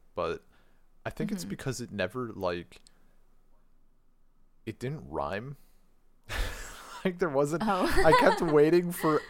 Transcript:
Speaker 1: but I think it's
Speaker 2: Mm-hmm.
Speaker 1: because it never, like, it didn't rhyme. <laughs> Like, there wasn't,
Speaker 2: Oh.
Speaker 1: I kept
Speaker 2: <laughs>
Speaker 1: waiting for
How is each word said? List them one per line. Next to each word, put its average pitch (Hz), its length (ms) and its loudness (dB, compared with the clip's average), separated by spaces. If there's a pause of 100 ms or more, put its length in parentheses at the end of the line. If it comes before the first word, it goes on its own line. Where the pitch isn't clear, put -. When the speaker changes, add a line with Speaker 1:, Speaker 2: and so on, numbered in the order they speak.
(140)
Speaker 1:
but 85 280 -4 (640)
I 113 40 -6
think - 220 -6
it's 180 120 -6
Speaker 2:
Mm-hmm. - 60 -12
Speaker 1:
because 135 300 -8
it 113 120 -12
never, 104 400 -6
like, 90 480 -6 (1900)
it 110 120 -10
didn't 131 300 -10
rhyme. 95 480 -6 (720)
<laughs> - 80 -8 (680)
Like, 180 140 -4
there 180 100 0
wasn't, 147 380 0
Speaker 2:
Oh. 196 260 0 (140)
Speaker 1:
I 160 140 10
kept 415 220 4
Speaker 2:
<laughs> 165 100 0
Speaker 1:
waiting 170 400 6
for 156 380 0